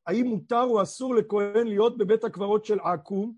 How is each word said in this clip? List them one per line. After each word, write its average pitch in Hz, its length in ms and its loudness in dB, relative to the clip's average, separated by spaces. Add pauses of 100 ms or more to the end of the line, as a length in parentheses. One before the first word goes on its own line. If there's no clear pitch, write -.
האם 226 200 0
מותר 233 360 0
או 233 200 2
אסור 254 320 -4
לכהן 208 520 0
להיות 226 320 2
בבית 220 260 2
הקברות 208 400 -2
של 208 160 0
עכו"ם, 190 580 -4